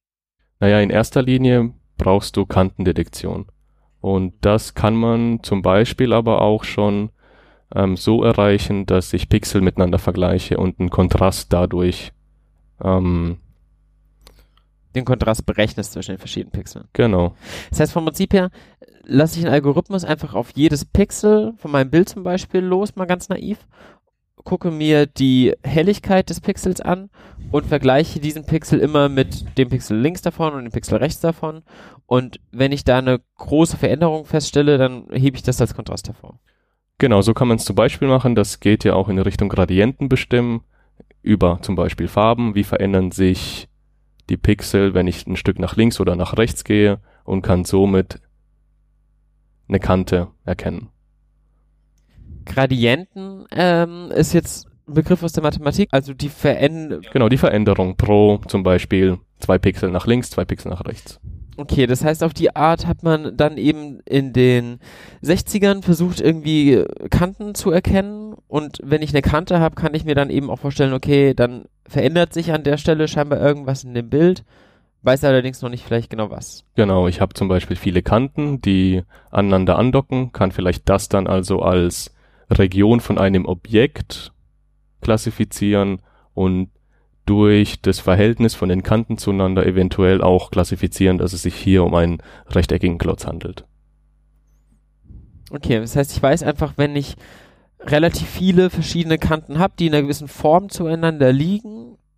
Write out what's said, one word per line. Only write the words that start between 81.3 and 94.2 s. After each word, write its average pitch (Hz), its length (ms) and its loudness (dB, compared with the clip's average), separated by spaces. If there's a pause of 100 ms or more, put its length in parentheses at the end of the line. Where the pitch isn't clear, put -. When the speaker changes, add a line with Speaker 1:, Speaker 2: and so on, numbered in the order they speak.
Speaker 1:
als 87 500 0 (380)
Region 101 500 4
von - 160 -4
einem 95 300 2
Objekt - 840 -2 (720)
klassifizieren 101 1000 -2 (300)
und 92 380 -2 (560)
durch 104 540 4
das 95 200 0
Verhältnis 107 540 2
von 95 140 -4
den 92 140 0
Kanten 113 340 -2
zueinander 95 500 0
eventuell 92 540 2
auch 92 300 2
klassifizieren, 92 640 0
dass 90 160 -2
es 87 100 -10
sich 90 120 -4
hier 92 280 4
um 87 120 2
einen 85 240 2 (320)
rechteckigen 90 480 0
Klotz 85 280 -4
handelt. 87 380 -12 (1900)